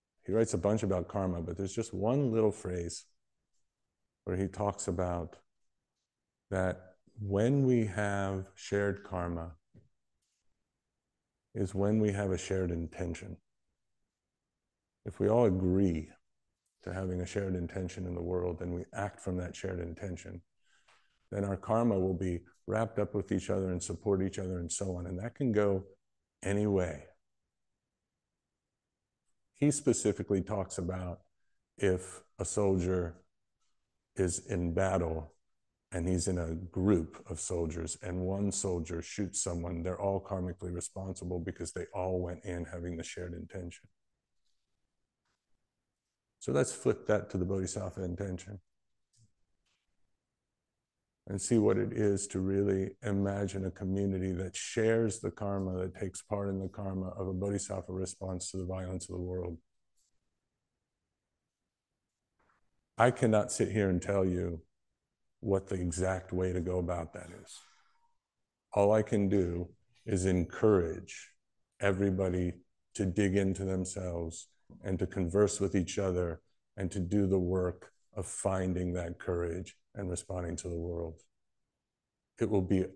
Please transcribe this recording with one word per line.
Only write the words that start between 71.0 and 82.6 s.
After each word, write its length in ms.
everybody 720
to 100
dig 320
into 280
themselves 840
and 160
to 60
converse 540
with 140
each 240
other 420
and 160
to 80
do 260
the 120
work 520
of 100
finding 680
that 260
courage 580
and 120
responding 480
to 120
the 100
world. 420
It 80
will 140